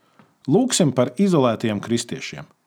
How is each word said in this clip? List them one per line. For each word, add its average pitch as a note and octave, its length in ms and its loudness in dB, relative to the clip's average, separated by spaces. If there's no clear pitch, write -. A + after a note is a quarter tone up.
lūgsim F3+ 440 2
par B2 280 0
izolētiem A#2+ 600 2
kristiešiem. - 680 -8